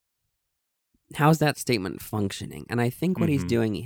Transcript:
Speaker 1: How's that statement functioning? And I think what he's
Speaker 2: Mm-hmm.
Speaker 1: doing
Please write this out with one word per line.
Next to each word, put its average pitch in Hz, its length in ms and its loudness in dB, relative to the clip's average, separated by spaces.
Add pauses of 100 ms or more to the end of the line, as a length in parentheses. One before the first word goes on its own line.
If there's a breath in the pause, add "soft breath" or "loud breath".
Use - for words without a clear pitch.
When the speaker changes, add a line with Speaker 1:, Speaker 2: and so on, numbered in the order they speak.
(1160)
Speaker 1:
How's 151 220 6
that 151 200 0
statement 95 440 -2
functioning? - 680 -6
And 117 100 -2
I 120 100 2
think 180 280 -2
what - 100 2
he's 143 120 2
Speaker 2:
Mm-hmm. 87 80 -4
Speaker 1:
doing 110 380 2